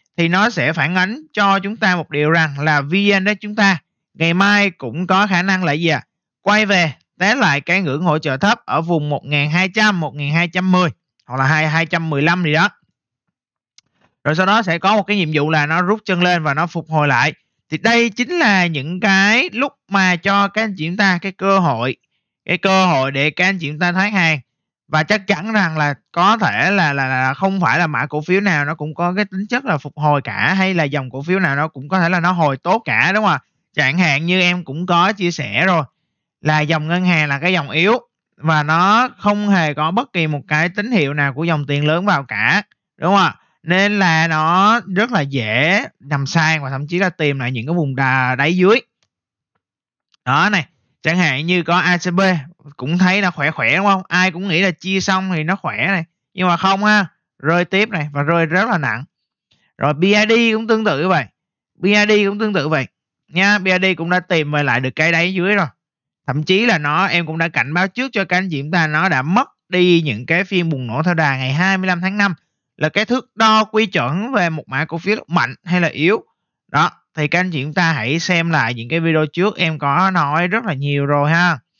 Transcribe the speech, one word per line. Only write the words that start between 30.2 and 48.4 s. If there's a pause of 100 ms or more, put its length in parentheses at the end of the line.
cả,
hay
là
dòng
cổ
phiếu
nào
nó
cũng
có
thể
là
nó
hồi
tốt
cả,
đúng
không
ạ? (340)
Chẳng
hạn
như
em
cũng
có
chia
sẻ
rồi, (560)
là
dòng
ngân
hàng
là
cái
dòng
yếu (360)
và
nó (100)
không
hề
có
bất
kỳ
một
cái
tín
hiệu
nào
của
dòng
tiền
lớn
vào
cả, (340)
đúng
không
ạ? (260)
Nên
là
nó (160)
rất
là
dễ (160)
nằm
sang
và
thậm
chí
là
tìm
lại
những
cái
vùng
đà,
đáy